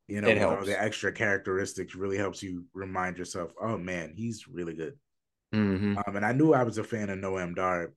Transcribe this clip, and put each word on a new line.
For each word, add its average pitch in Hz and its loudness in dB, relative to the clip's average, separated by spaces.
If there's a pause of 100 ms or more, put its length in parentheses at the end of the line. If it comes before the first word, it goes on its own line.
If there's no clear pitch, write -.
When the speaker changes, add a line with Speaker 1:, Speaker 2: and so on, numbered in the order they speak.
Speaker 1:
you 104 -4
know, 107 6
Speaker 2:
It 110 8
Speaker 1:
with 104 4
all 87 6
Speaker 2:
helps. 98 -2
Speaker 1:
the 98 0
extra 104 0
characteristics 95 0
really 98 -2
helps 98 -2
you 90 -8
remind 92 -4
yourself, 87 -6
"Oh, 110 -2
man, 87 -6
he's 110 -6
really 85 -6
good." 78 -6 (560)
Speaker 2:
Mm-hmm. 101 2
Speaker 1:
Um, 101 -4
and 104 0
I 113 4
knew 147 6
I 127 6
was 110 -2
a 107 -2
fan 104 -4
of 95 -4
Noam 95 -2
Dar 90 2